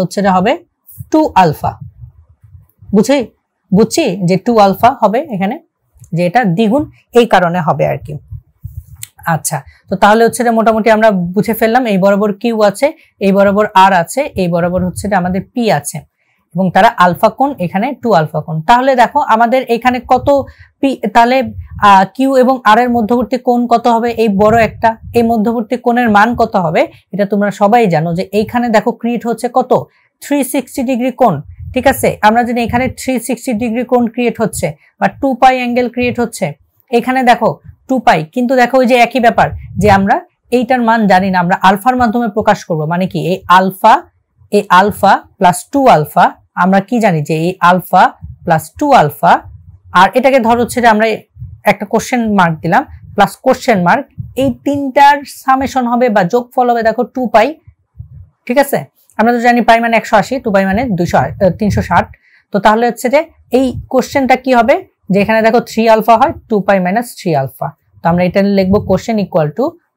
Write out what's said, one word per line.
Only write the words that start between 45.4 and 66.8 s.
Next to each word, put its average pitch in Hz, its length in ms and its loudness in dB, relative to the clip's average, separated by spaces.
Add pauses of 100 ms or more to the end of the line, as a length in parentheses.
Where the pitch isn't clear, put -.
টু 277 80 0 (140)
আলফা, 156 300 0 (380)
আমরা 190 160 2 (100)
কি 247 160 -2
জানি 170 140 0 (100)
যে 165 60 -2 (100)
এই 175 60 -2 (180)
আলফা 185 340 2 (420)
প্লাস 165 180 0 (160)
টু 294 80 -2 (140)
আলফা, 170 320 0 (680)
আর 190 60 6 (100)
এটাকে 262 300 2
ধর 233 160 2
হচ্ছে - 200 -6
যে 240 100 4
আমরা 214 140 0 (640)
একটা 202 220 -4
কোশ্চেন 240 280 -2 (180)
মার্ক 170 240 2
দিলাম, 196 200 0 (320)
প্লাস 196 160 2 (140)
কোশ্চেন 254 420 0
মার্ক, 226 180 0 (360)
এই 269 80 0 (160)
তিনটার 285 520 2 (260)
সামেশন 262 480 -2
হবে 240 240 0
বা 214 60 2 (120)
যোগফল 247 380 -2
হবে 233 180 0
দেখো 220 140 -2 (120)
টু 254 60 -6 (120)
পাই, 226 140 4 (1000)
ঠিক 247 180 -2
আছে? 277 140 -4 (420)
আমরা 226 160 2
তো 240 120 -2
জানি 240 200 2
পাই 233 160 4
মানে 226 160 -2
একশো - 220 -4
আশি, 254 220 -4
টু 226 120 -4
পাই 196 140 2
মানে 196 120 -2 (160)
দুইশো, 175 200 0
আহ, 135 120 0 (300)
তিনশো 208 300 -2
ষাট। 180 160 2 (460)
তো 208 140 -2
তাহলে 220 240 2
হচ্ছে 233 240 -6
যে 285 60 4 (400)
এই 269 60 0 (280)
কোশ্চেনটা 262 500 0
কি 262 160 -2
হবে, 240 160 2 (360)
যে 180 120 2
এখানে 220 240 0
দেখো 226 120 4 (100)
থ্রি 220 140 -2 (100)
আলফা 220 280 2
হয়, 320 120 0 (160)
টু 226 60 -2 (120)
পাই 196 180 2